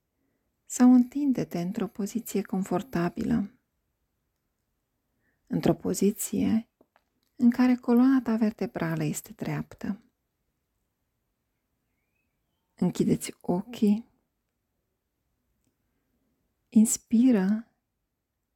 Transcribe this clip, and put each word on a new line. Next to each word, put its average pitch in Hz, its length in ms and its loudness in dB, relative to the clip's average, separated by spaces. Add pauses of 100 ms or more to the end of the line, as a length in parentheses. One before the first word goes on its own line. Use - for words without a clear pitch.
(640)
sau 247 280 6
întinde-te 247 680 2
într-o 185 260 -4
poziție 202 540 -6
confortabilă, 185 1080 -4 (2000)
într-o 165 260 0
poziție 196 960 -2 (680)
în 240 140 2
care 247 260 2
coloana 247 460 2
ta 226 140 -2
vertebrală 185 680 -4
este - 280 -6
dreaptă. - 720 -8 (2750)
Închide-ți - 680 -2
ochii, 208 640 -2 (2750)
inspiră 220 1000 2 (880)